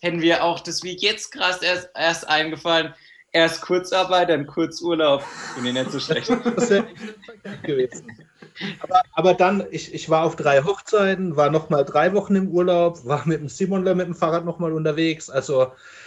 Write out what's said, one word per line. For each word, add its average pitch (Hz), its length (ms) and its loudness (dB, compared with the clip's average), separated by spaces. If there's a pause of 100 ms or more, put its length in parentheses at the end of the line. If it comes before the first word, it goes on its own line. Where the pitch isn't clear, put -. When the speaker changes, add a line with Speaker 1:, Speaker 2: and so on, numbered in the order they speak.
Speaker 1:
hätten 170 200 -4
wir 165 240 2
auch, 170 160 -2
das 170 240 -8
mir 185 100 -10
jetzt 202 380 -4
krass 185 300 -4
erst, 180 340 -2
erst 165 320 -2
eingefallen, 156 680 0 (380)
erst 165 300 2
Kurzarbeit, 180 680 2
dann 147 160 2
Kurzurlaub. 160 760 0 (320)
Finde 123 160 -4
ich 123 40 -4
nicht 127 180 -2
so 139 80 -6
schlecht. - 300 -2
Speaker 2:
<laughs> 233 260 0
Das 220 140 0
wär 202 160 2 (580)
echt 202 200 -16
gewesen. 131 420 -4 (760)
Aber, 185 200 4 (140)
aber 175 200 4
dann, 190 360 2
ich, - 240 -10
ich 156 160 -6
war 160 140 4
auf 165 120 0
drei 139 260 4
Hochzeiten, 190 760 0
war 147 140 4
noch 156 200 0
mal 143 140 4
drei 160 280 2
Wochen 202 240 2
im 190 120 0
Urlaub, 175 580 2
war 131 200 -2
mit 160 140 0
dem 147 80 -10
Simon 190 360 -2
mit 185 160 2
dem 175 140 -4
Fahrrad 170 300 -2
noch 170 140 -6
mal 165 140 -2
unterwegs. 160 580 -2
Also 131 420 0 (340)